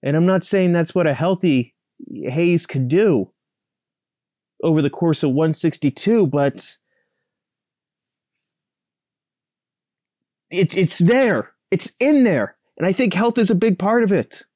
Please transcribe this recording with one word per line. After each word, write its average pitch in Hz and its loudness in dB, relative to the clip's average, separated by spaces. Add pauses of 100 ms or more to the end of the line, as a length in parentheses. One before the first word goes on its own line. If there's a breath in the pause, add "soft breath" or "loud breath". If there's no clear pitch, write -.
And 143 -2
I'm 170 2
not 185 0
saying 185 0
that's 170 -2
what 170 2
a 139 0
healthy 151 -2 (340)
Hayes 165 -2
could 131 -4
do 156 0 (1300)
over 156 2
the 143 0
course 165 -2
of 139 0
one 160 0
sixty-two, 170 0
but 143 -4 (3750)
it, 175 -2
it's 185 0
there. 202 2 (220)
It's - -2
in 277 4
there. 151 0 (220)
And 160 -4
I 196 0
think 214 0
health 233 0
is 208 2
a 196 2
big 190 2
part 226 2
of 196 0
it. - -4 (120)